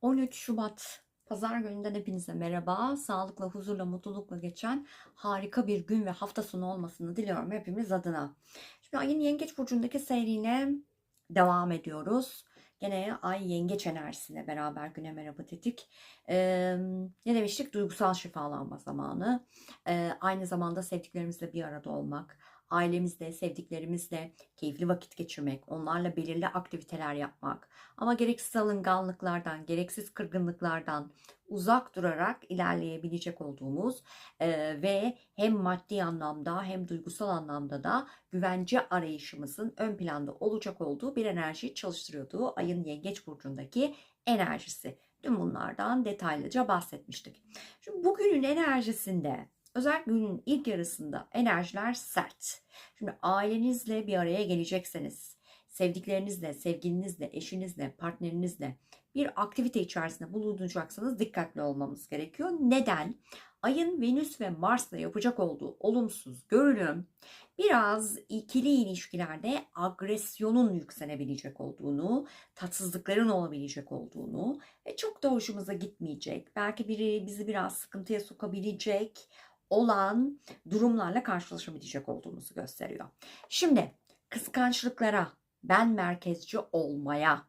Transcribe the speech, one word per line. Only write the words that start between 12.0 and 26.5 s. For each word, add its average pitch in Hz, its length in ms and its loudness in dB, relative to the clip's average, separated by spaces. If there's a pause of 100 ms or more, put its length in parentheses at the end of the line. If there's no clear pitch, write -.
Gene 196 440 -2
ay 185 300 -2
yengeç 175 340 0
enerjisiyle 156 600 -8
beraber 151 400 -4
güne 160 260 -10
merhaba 151 360 -12
dedik. 233 400 -6 (400)
Ee, 185 480 4 (500)
ne 233 80 4
demiştik? 214 400 0
Duygusal 196 400 2
şifalanma 147 640 -6
zamanı. 156 680 -2 (440)
Ee, 170 220 2 (100)
aynı 190 260 0
zamanda 175 360 -2
sevdiklerimizle 170 720 -6
bir 165 120 -4
arada 147 260 -8
olmak, 147 480 -6 (320)
ailemizle, 175 600 2
sevdiklerimizle 170 1040 -6 (220)
keyifli 151 320 -2
vakit 175 280 0
geçirmek, 143 560 -4
onlarla 165 440 -2
belirli 165 300 -2
aktiviteler 165 680 -4